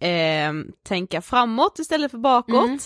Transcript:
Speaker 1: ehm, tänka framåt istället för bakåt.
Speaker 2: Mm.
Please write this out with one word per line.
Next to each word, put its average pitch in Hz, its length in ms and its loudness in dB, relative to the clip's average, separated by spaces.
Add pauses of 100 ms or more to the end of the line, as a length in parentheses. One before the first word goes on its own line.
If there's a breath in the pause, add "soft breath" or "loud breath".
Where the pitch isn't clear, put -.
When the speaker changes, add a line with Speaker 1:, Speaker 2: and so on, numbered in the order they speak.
Speaker 1:
ehm, 156 680 -2 (220)
tänka 180 340 -4
framåt 247 560 0
istället 311 320 -2
för 233 80 -14
bakåt. 240 460 2
Speaker 2:
Mm. 262 220 -2